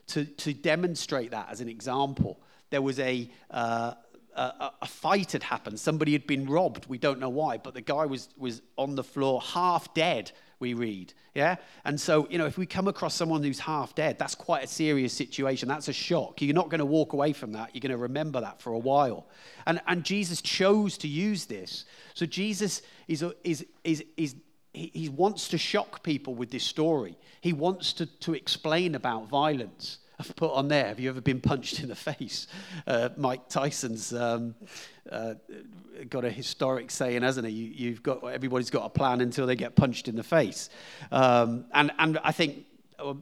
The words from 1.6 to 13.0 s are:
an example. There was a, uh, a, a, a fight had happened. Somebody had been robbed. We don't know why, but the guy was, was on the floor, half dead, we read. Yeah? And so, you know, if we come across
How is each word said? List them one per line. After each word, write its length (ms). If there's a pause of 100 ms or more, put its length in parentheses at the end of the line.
an 80
example. 720 (300)
There 100
was 180
a, 300 (220)
uh, 420 (420)
a, 60
a, 400
a 60
fight 460
had 100
happened. 360
Somebody 340
had 120
been 220
robbed. 400
We 100
don't 220
know 100
why, 280
but 180
the 60
guy 260
was, 220 (100)
was 240 (120)
on 200
the 80
floor, 360
half 540
dead, 380 (260)
we 160
read. 400 (200)
Yeah? 240 (260)
And 160
so, 300
you 80
know, 80
if 120
we 80
come 220
across 260